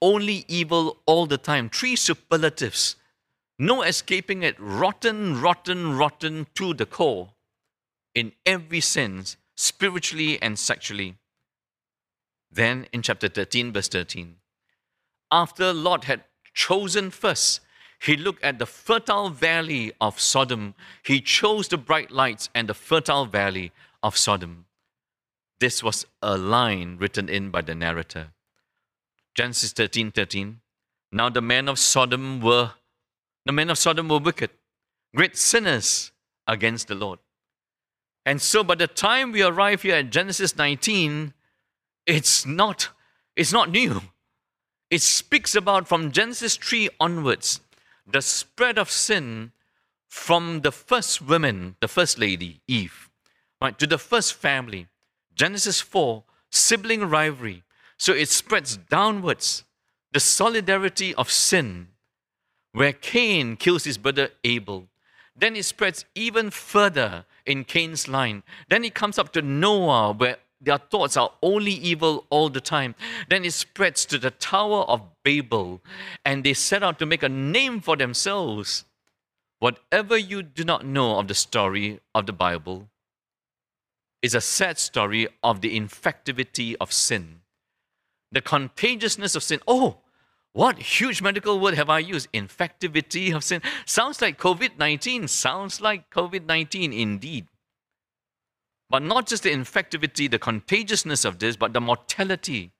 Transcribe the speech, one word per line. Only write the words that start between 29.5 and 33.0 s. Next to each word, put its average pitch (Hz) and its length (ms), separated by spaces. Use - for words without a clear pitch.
thirteen 110 380
thirteen, 101 500
"Now 113 160
the 120 140
men 127 260
of 135 100
Sodom 131 640
were, 117 340